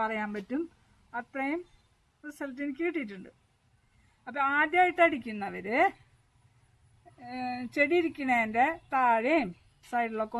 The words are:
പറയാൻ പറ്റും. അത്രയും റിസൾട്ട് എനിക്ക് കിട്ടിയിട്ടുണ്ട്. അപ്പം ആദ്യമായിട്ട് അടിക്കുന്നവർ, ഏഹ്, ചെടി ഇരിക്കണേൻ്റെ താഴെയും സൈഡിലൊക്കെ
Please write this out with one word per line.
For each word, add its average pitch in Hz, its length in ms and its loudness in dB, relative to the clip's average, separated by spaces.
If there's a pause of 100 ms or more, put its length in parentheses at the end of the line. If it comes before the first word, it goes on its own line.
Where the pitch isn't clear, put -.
പറയാൻ 220 340 -2
പറ്റും. 226 260 -6 (600)
അത്രയും 277 420 -6 (640)
റിസൾട്ട് 285 380 -10
എനിക്ക് 294 240 -6
കിട്ടിയിട്ടുണ്ട്. 214 420 -8 (960)
അപ്പം 262 160 -2 (140)
ആദ്യമായിട്ട് 349 500 4
അടിക്കുന്നവർ, 202 600 -6 (1600)
ഏഹ്, 254 340 -6 (140)
ചെടി 294 260 4
ഇരിക്കണേൻ്റെ 247 640 2 (260)
താഴെയും 247 580 2 (380)
സൈഡിലൊക്കെ 226 500 -2